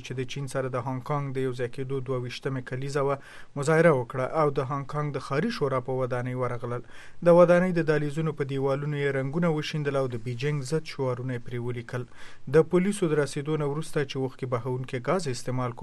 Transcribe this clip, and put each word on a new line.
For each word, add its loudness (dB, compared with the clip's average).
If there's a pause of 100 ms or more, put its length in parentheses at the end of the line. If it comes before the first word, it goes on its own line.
چې -8
د -4
چین -6
سره -2
د -2
هانګ -4
کانګ 0 (120)
د 0
یو -2
ځای -2
کېدو -4
دوه 0
ویشتمه -4
کلیزه -2
وه، 2 (420)
مظاهره 6
وکړه -2 (160)
او 4
د -2
هانګ -4
کانګ -2
د -6
ښاري 0
شورا 0
په -2
ودانۍ -2
ورغلل. -4 (400)
د 10
ودانۍ 8
د 2
دهلیزونو 0
په -2
دیوالونو 0
یې 2
رنګونه 0
وشیندل -2
او 2
د -6
بیجینګ -2 (120)
ضد -2
شعارونه -2
یې -6
پرې -4
ولیکل. -6 (480)
د 8
پولیسو 2
د 4
رسیدو -2
نه 0
وروسته -2
چې -6
اوښکې -6
بهونکي -4
ګاز 2
استعمال -2 (100)